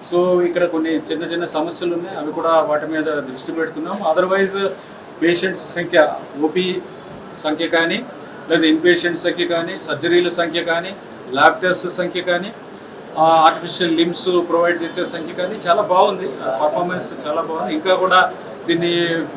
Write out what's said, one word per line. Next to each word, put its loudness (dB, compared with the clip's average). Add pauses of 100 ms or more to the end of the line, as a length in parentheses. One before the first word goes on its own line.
(140)
So 4
ఇక్కడ 2
కొన్ని 0
చిన్న -4
చిన్న -4
సమస్యలు -2
ఉన్నాయి, -6
అవి -6
కూడా -2
వాటి 2
మీద -2
దృష్టి -4
పెడుతున్నాం. -4 (140)
Otherwise 2 (540)
పేషెంట్స్ 0
సంఖ్య, 2 (320)
ఓపీ -2 (540)
సంఖ్య -2
కానీ, 0 (460)
లేదా 4
ఇన్‌పేషెంట్ 4
సంఖ్య 0
కానీ, -2
సర్జరీల 2
సంఖ్య 0
కానీ, -4 (380)
ల్యాబ్ 4
టెస్ట్ 2
సంఖ్య -2
కానీ, -2 (680)
ఆ, 6
ఆర్టిఫిషియల్ 4
లింబ్స్ 2
ప్రొవైడ్ 2
చేసే -4
సంఖ్య -4
కానీ -4
చాలా 2
బాగుంది. 4 (340)
పర్ఫార్మెన్స్ -2 (140)
చాలా -2
బాగుంది. -4
ఇంకా 2
కూడా 4 (340)
దీన్ని 0 (220)